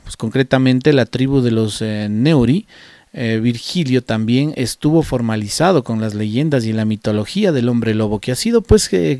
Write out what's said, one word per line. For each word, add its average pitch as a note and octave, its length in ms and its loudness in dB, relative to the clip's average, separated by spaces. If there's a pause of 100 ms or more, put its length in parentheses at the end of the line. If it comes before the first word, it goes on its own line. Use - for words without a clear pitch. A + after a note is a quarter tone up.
pues, - 140 -16
concretamente C3 760 2
la B2+ 140 4
tribu C3+ 340 0
de B2 120 2
los, A2 300 -2
eh, G#2+ 280 -4
Neuri, C3 580 2 (460)
eh, A2+ 280 -4
Virgilio B2 600 -2
también A#2+ 540 0
estuvo D3+ 460 0
formalizado A#2 840 0
con A2 160 -4
las G#2+ 140 -4
leyendas A#2 500 -2
y A2 80 -2
la A2 100 -2
mitología G#2+ 720 -2
del B2 160 0
hombre A2+ 240 0
lobo, G#2+ 260 -2
que B2+ 140 -4
ha - 20 -4
sido, A#3 260 0
pues, - 280 4
que, E3 300 0